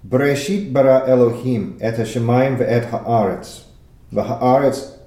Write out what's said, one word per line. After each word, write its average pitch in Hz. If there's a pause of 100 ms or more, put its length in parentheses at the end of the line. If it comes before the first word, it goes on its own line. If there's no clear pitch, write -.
Bereshit 139
bara 131
Elohim 120
et 113
hashamayim 123
ve'et 117
haaretz. 110 (500)
V'haaretz 127 (160)